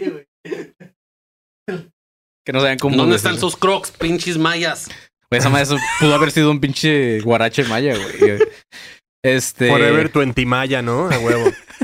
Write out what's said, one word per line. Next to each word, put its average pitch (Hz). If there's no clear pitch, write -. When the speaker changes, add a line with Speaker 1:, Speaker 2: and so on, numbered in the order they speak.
Speaker 1:
güey. 156
Que 131
no 131
sabían 135
cómo 139
Speaker 2:
¿Dónde 131
Speaker 1:
decirlo. 175
Speaker 2:
están 120
sus -
crocs, 190
pinches 170
mayas? 165
Speaker 1:
Güey, 123
esa 127
madre, 139
eso 139
pudo 147
haber 147
sido 151
un 147
pinche 135
guarache 117
maya, 120
güey. 107
Este 131
Speaker 3:
Forever 151
twenty 131
maya, 127
¿no? 123
A 131
huevo. 117